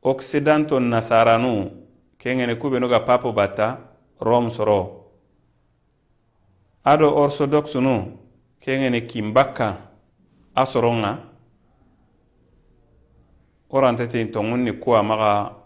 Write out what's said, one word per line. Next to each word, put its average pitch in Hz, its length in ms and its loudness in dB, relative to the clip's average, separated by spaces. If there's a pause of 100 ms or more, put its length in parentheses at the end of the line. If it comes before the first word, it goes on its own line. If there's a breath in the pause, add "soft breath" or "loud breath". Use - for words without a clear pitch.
Occident 147 640 0
ton 127 220 0
nasaranu. 113 800 2 (480)
Ken 131 220 -4
ene 120 180 -2
kube 131 220 -2
no 123 80 -2
ga 117 160 2
papo 123 280 0
bata 107 460 0 (420)
Rome 117 300 2
soro. 107 560 -2 (1800)
Ado 151 300 4
Orthodox 147 640 0
nu. 123 420 -2 (420)
Ken 135 220 -4
ene 120 240 -2
kimbaka 110 720 -2 (760)
asoronga. 117 760 -2 (2500)
Orante 123 380 0
tin 113 240 -4
tongun 117 320 -2
ni 110 80 -4
kuwa 110 300 2
maga. 104 500 0 (140)